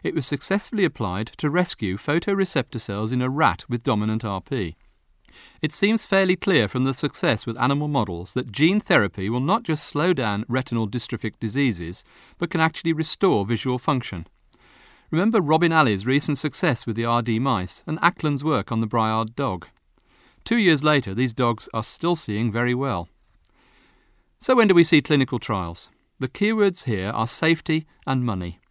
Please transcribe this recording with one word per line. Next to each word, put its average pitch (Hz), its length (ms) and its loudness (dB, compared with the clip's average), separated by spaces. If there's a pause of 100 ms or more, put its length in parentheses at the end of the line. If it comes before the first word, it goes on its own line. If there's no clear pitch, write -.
it 165 100 -4
was 147 120 -2
successfully 202 580 -2
applied 107 440 -2
to - 220 -4
rescue 143 460 0
photoreceptor 170 840 -2
cells 107 320 -4
in 123 80 0
a 127 80 -2
rat 139 400 0
with 120 160 -4
dominant 110 400 0
R 98 160 -4
P. 98 340 -6 (840)
It 151 100 -4
seems 214 340 2
fairly 190 300 2
clear 151 320 2
from 127 160 -2
the 131 120 0
success - 500 -2
with 113 140 -6
animal 143 280 0
models 95 460 -4
that 123 180 -6
gene 170 280 2
therapy 101 500 0
will 123 120 -2
not 175 220 0
just 156 200 -2
slow 160 280 0
down 110 360 -2
retinal 117 400 -2
dystrophic 113 520 -6
diseases, 104 640 -2 (360)
but 170 100 -4
can 170 120 0
actually 160 320 0
restore 151 520 2
visual 120 320 -2
function. 120 480 -4 (840)
Remember 208 280 2
Robin 160 320 2
Alley's 113 360 2
recent 139 320 2
success - 480 -2
with 110 80 -4
the 117 100 -2
R 120 160 2
D 113 180 0
mice 127 460 -2
and 156 160 -6
Ackland's 143 420 0
work 143 280 0
on 113 100 0
the 113 60 -2
Briard 110 480 0
dog. 101 320 -4 (760)
Two 233 140 0
years 165 260 6
later, 143 300 2
these 120 200 0
dogs 117 400 0
are 110 100 -2
still 170 320 0
seeing 110 360 -2
very 120 220 0
well. 123 340 -2 (1300)
So 262 160 4
when 226 120 6
do 185 80 6
we 170 80 8
see 151 180 4
clinical 131 380 0
trials? 87 500 -4 (300)
The 131 100 -4
keywords 208 560 0
here 101 240 -2
are 110 180 -2
safety 160 580 0 (200)
and 131 180 0
money. 92 360 -4 (120)